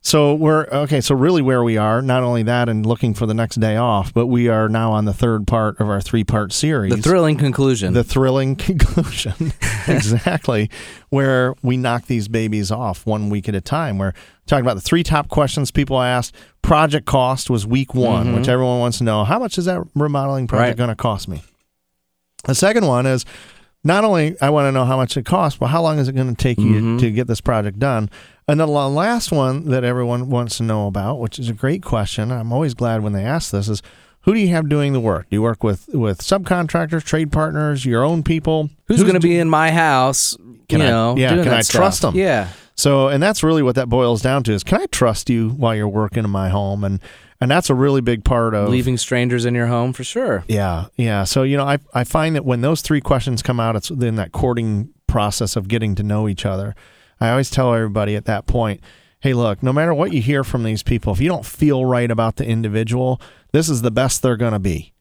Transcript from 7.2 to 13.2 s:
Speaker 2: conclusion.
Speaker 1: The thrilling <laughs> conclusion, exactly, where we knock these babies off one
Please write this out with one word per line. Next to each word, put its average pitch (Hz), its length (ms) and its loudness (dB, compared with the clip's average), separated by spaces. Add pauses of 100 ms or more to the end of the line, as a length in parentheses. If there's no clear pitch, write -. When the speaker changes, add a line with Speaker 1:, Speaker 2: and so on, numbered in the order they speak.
Speaker 2:
conclusion. 127 560 0
Speaker 1:
The 117 100 4
thrilling 131 520 2
<laughs> - 120 -6
conclusion, 160 880 0 (340)
exactly, 117 840 0 (400)
where 135 520 2
we 127 140 0
knock 120 300 -2
these 110 220 -2
babies 107 420 -2
off 110 360 -4
one 107 240 -2